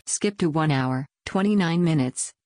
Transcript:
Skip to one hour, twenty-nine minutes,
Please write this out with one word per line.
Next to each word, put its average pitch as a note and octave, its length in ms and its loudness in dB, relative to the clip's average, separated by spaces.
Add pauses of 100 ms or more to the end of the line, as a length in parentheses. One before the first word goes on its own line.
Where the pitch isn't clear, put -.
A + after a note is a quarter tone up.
Skip - 340 -4
to F3 120 2
one D#3 200 0
hour, C3 360 0 (180)
twenty-nine F#3+ 580 0
minutes, D3+ 500 0 (140)